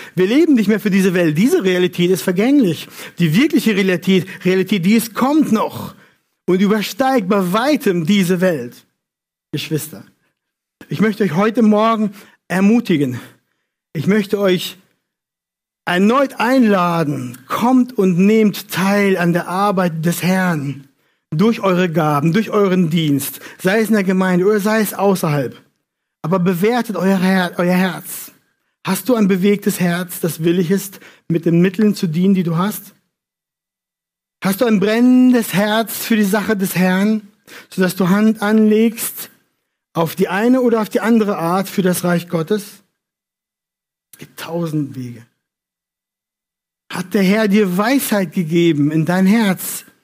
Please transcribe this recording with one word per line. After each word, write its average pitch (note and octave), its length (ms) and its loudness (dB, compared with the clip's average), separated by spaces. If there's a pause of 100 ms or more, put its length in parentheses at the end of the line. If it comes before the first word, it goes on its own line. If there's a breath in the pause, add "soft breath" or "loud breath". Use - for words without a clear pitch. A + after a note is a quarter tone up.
(160 loud breath)
Wir F#3 100 2
leben D4 280 4
nicht A3 120 2
mehr G#3 140 2
für G#3+ 100 -2
diese F#3+ 240 2
Welt. D#3+ 240 0
Diese C#4 240 2
Realität F3+ 480 0
ist F#3+ 120 0
vergänglich. G3+ 680 0 (320 loud breath)
Die D#3+ 160 2
wirkliche A#3+ 400 2
Realität, F#3 500 0 (180 loud breath)
Realität, F#3 400 0
die G#3 120 4
es A3+ 180 -2
kommt C#4 380 0
noch F#3 420 -4 (520 soft breath)
und F#3 140 2
übersteigt G#3+ 680 0
bei F#3+ 240 0
weitem G#3+ 520 0
diese F#3 360 2
Welt. C#3+ 440 -4 (680)
Geschwister, D#3 520 -8 (840)
ich - 120 -6
möchte G#3+ 220 0
euch E3 120 -2
heute G#3+ 280 0
Morgen G#3+ 480 2 (380 loud breath)
ermutigen. F3+ 720 0 (720 loud breath)
Ich D#3 160 -6
möchte G3+ 320 0
euch F#3 360 -2 (1120)
erneut A#3 540 0
einladen, F3 1080 0
kommt B3 500 0
und F#3 220 2
nehmt G#3 520 2
teil G3 460 0
an F3 160 0
der F3 160 -4
Arbeit F3+ 560 -2
des E3+ 180 -2
Herrn. D#3+ 680 -2 (420)
Durch A3 300 0
eure F#3 300 0
Gaben, D3+ 420 0
durch G#3+ 180 -2
euren F#3 400 0
Dienst, D3+ 500 -2 (220 loud breath)
sei G3 180 0
es G#3+ 80 -2
in A3 60 0
der G3+ 100 0
Gemeinde F#3 400 0
oder G#3+ 160 2
sei G#3+ 200 0
es G#3 140 -4
außerhalb. E3+ 640 -2 (640)
Aber F3 160 0
bewertet G3 580 0
euer F#3+ 220 0
Her-, F#3 380 0
euer F3+ 180 0
Herz. F3+ 580 -4 (540)
Hast F#3 220 -4
du B3+ 60 2
ein G#3+ 140 2
bewegtes G3+ 520 0
Herz, F3 400 -4
das D#3+ 240 -4
willig F3 260 0
ist, G3 300 -4 (280 loud breath)
mit E3 160 -2
den E3 160 2
Mitteln G3 340 2
zu G3+ 120 -4
dienen, F3+ 280 2
die F#3 80 2
du E3 140 -4
hast? G3 380 -6 (1500)
Hast G3 180 -2
du C4 40 0
ein A3 160 2
brennendes B3 760 4
Herz G#3+ 500 -2
für A#3 120 0
die G#3+ 80 2
Sache G3+ 320 -2
des F#3+ 200 -4
Herrn, F#3+ 520 0 (420 loud breath)
sodass F#3 260 -2
du F#3 120 0
Hand G#3+ 340 2
anlegst A3 880 0 (640)
auf E3 220 -4
die F#3 140 -2
eine A#3 320 0
oder A3+ 220 0
auf G3+ 60 -6
die - 120 -4
andere G#3 380 0
Art F3+ 300 -2
für - 140 -4
das F3+ 220 -2
Reich F3 240 -2
Gottes? F3+ 540 -6 (1300)
Es - 60 -20
gibt - 200 -20
tausend D#3 560 -6
Wege. A#2+ 320 -14 (1700)
Hat - 220 -8
der G3+ 80 2
Herr G#3 260 2
dir G3 280 2
Weisheit G#3 560 0
gegeben E3 580 0
in D#3 140 0
dein F#3 220 2
Herz G3+ 580 0 (200)